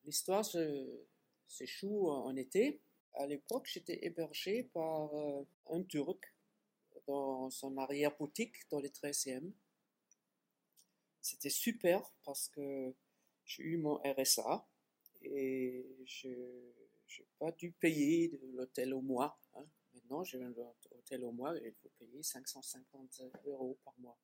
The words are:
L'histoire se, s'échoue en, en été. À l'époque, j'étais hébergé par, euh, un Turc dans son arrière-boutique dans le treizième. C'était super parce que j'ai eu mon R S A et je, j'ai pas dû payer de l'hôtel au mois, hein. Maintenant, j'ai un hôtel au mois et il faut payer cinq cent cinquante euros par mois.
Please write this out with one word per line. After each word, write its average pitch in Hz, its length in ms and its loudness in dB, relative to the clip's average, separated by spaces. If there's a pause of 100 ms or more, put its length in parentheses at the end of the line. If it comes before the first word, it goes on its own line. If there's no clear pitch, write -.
L'histoire 190 360 4
se, 143 600 0 (420)
s'échoue 196 640 2
en, 139 160 2
en 131 120 -2
été. 214 440 4 (320)
À 139 140 0
l'époque, 147 400 -4
j'étais - 380 -4
hébergé 170 580 0
par, 160 500 0
euh, 147 300 -2 (260)
un 165 140 0
Turc 156 500 -2 (720)
dans 135 440 0
son 135 280 -4
arrière-boutique 147 920 0
dans 151 100 0
le 139 100 -4
treizième. 143 640 -2 (1700)
C'était - 280 -4
super 202 600 4 (140)
parce - 240 -4
que 135 480 -4 (480)
j'ai - 200 -8
eu 165 140 0
mon 151 200 4
R 139 200 0
S 135 220 6
A 123 260 0 (560)
et 131 640 -2 (200)
je, 131 240 -10 (760)
j'ai - 220 -18 (100)
pas 160 140 -2
dû 170 220 -8
payer 165 560 6
de 143 100 -6 (160)
l'hôtel 127 380 -2
au 131 80 0
mois, 135 360 2 (180)
hein. 135 100 -12 (280)
Maintenant, 123 300 -4
j'ai 131 180 -6
un 123 120 -6 (380)
hôtel 123 340 -8
au 117 80 -6
mois 139 240 -4
et 117 100 -8
il 107 60 -10
faut - 260 -20
payer 123 240 -16
cinq 131 240 -6
cent 135 140 -10
cinquante 131 600 -14 (240)
euros 131 380 -4
par 135 160 -20
mois. 120 240 -16